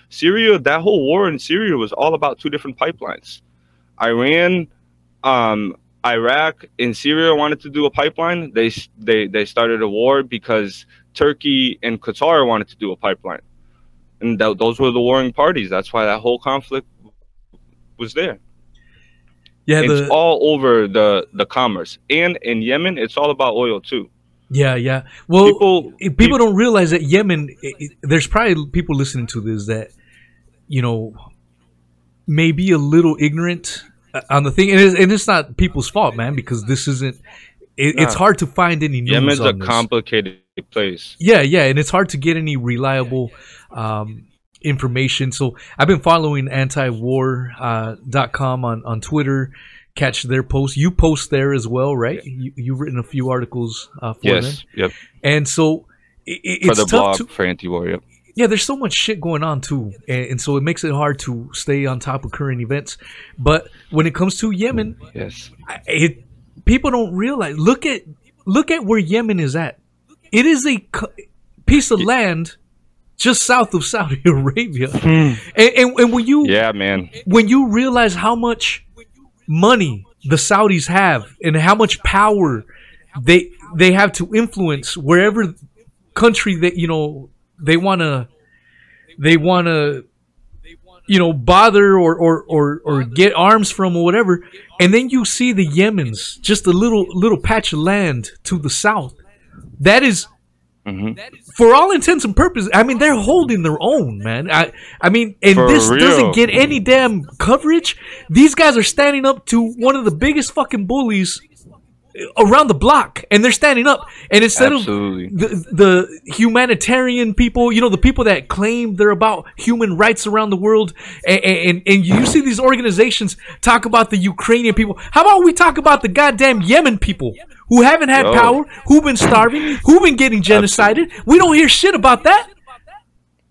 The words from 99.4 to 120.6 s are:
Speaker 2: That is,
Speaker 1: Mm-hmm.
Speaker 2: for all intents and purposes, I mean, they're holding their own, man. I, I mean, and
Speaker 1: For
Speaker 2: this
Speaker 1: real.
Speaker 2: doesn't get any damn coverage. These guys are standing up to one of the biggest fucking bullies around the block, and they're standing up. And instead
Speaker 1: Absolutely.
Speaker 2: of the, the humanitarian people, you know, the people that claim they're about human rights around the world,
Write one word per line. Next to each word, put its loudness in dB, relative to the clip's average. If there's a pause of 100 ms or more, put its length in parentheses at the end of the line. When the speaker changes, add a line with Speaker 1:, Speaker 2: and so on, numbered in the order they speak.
Speaker 2:
That 4
is, 0 (600)
Speaker 1:
Mm-hmm. -8 (380)
Speaker 2:
for 8
all 6
intents 0
and -4
purposes, 0
I 6
mean, 0
they're 2
holding 0
their -2
own, -2
man. -6
I, 2 (300)
I 0
mean, 0
and 6
Speaker 1:
For 4
Speaker 2:
this 4
Speaker 1:
real. 2
Speaker 2:
doesn't 4
get 4
any 0
damn 2 (140)
coverage. 0 (320)
These 6
guys 4
are 2
standing 0
up -2
to 0
one 2
of -6
the 2
biggest -2
fucking -4
bullies -4 (1000)
around 4
the 0
block, 0
and 4
they're 2
standing 0
up. 0 (240)
And 4
instead 2
Speaker 1:
Absolutely. -4
Speaker 2:
of -8
the, -2 (240)
the 4 (140)
humanitarian 0
people, 0
you 2
know, 2
the 2
people 2
that 0
claim -4
they're 2
about -2 (100)
human -2
rights 2
around -2
the 0
world, 0 (340)